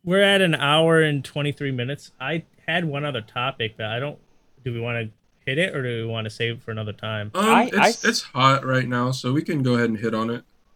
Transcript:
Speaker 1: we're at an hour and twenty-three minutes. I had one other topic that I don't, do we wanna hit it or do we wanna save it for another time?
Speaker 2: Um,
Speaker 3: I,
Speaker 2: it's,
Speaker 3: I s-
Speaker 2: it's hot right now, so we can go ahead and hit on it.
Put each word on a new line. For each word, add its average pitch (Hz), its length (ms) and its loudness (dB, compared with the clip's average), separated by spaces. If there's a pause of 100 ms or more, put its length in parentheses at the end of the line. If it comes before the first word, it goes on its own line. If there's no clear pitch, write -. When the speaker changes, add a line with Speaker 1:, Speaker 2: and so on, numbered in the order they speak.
Speaker 1:
we're 190 200 4
at 196 180 6
an 170 140 2
hour 160 460 4
and 147 220 0
twenty-three 143 480 -4
minutes. 127 480 -6
I 156 260 -4 (200)
had 170 200 0
one 147 200 -4
other 131 160 -4
topic 120 560 -4
that 110 140 -6
I 117 80 -4
don't, 147 180 -8 (480)
do 123 80 -6
we 117 60 -6
wanna 117 300 -4 (360)
hit 135 140 0
it 185 160 0
or 139 80 -4
do 120 180 -4
we 113 100 -4
wanna 110 200 -6
save 117 260 -4
it - 60 -20
for - 80 -10
another 107 220 -6
time? 107 420 -8
Speaker 2:
Um, 196 100 0
Speaker 3:
I, 220 200 6
Speaker 2:
it's, 202 120 -4
Speaker 3:
I 185 120 6
s- - 160 -4
Speaker 2:
it's 226 180 0
hot 131 420 2
right 127 220 0
now, 123 240 -2
so 127 220 -4
we 160 100 0
can 156 180 -2
go 127 140 2
ahead 117 140 2
and 110 100 -2
hit 110 160 -2
on 110 160 -2
it. 117 120 -8 (320)